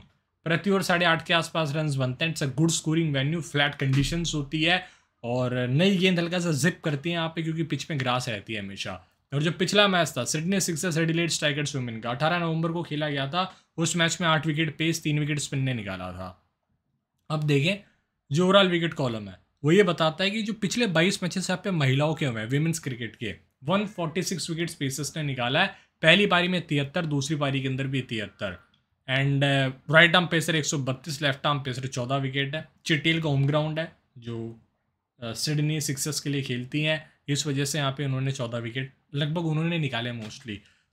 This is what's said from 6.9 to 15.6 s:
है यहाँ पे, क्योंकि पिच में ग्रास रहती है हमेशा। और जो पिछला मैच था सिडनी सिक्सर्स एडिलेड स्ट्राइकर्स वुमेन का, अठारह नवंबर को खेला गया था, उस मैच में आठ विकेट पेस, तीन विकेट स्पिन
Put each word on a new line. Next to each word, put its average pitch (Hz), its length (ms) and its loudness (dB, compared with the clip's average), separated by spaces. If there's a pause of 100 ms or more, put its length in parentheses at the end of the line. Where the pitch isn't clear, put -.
है 175 40 -2
यहाँ 165 140 -2
पे, 165 140 -6
क्योंकि 160 200 -4
पिच 143 280 -6
में 147 100 -2
ग्रास 127 280 0
रहती 107 240 -6
है 107 80 -6
हमेशा। 98 460 -10 (280)
और 143 80 0
जो 170 100 0
पिछला 196 360 4
मैच 170 300 2
था 120 60 -2
सिडनी 170 360 0
सिक्सर्स 165 380 -2
एडिलेड 165 320 2
स्ट्राइकर्स 147 460 -2
वुमेन 120 240 -6
का, 117 100 -4
अठारह 156 280 0
नवंबर 165 340 0
को 170 100 -4
खेला 151 260 -4
गया 139 200 -2
था, 180 280 -4 (200)
उस 165 200 0
मैच 165 240 0
में 175 80 2
आठ 160 180 4
विकेट 156 320 0
पेस, 160 240 0
तीन 147 160 2
विकेट 151 200 0
स्पिन 143 220 -4